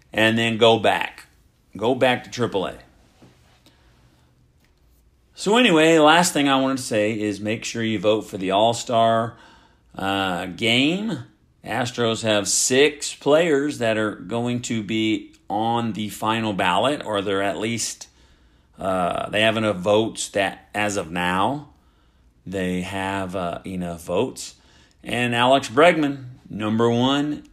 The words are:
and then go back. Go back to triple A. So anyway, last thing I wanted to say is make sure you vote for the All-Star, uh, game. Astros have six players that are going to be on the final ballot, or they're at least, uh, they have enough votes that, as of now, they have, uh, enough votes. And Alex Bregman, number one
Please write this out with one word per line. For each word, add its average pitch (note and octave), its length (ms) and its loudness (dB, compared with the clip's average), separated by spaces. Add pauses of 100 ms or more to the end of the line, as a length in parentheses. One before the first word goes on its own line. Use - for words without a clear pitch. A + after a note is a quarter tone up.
(120)
and A2+ 240 2
then A2+ 220 0
go A2+ 200 6
back. F#2+ 500 -2 (480)
Go A#2 180 -2
back B2 300 2
to - 60 -20
triple G2+ 360 -4
A. B1 80 -10 (2500)
So G#3 240 0
anyway, E3 400 6
last E3 340 6
thing C#3+ 160 2
I C3+ 120 2
wanted C3 180 0
to B2 40 -10
say A2 360 -2
is G#2 220 -4
make A2 240 -4
sure A#2 180 -6
you A2 160 -2
vote G#2 240 2
for G2+ 160 -12
the F#2 140 -2
All-Star, A2+ 840 2 (580)
uh, F#2+ 520 -4
game. C3 800 -2 (380)
Astros A2+ 600 -4
have G#2 260 0
six - 680 2
players D3 640 2
that A2 200 0
are G#2 160 -2
going A#2+ 480 -6
to A2+ 200 -4
be G#2+ 520 -2 (160)
on A2+ 420 -2
the G#2 160 -6
final A2 440 -4
ballot, G2+ 520 0
or G#2 160 -2
they're G2 220 -2
at F#2 160 -4
least, A2+ 500 -6 (680)
uh, F#2 500 -2
they G#2 140 0
have A2 140 2
enough G#2+ 200 0
votes G#2 540 0
that, - 440 -4
as G#2 220 -2
of E2 140 -6
now, F#2+ 600 -2 (760)
they F#2 340 -4
have, F#2+ 560 -6
uh, F2 300 -6
enough F2 380 -8
votes. - 500 -4 (500)
And A#2+ 300 -2
Alex C3 340 4
Bregman, C#3+ 560 4 (240)
number A2 400 0
one C#3 640 0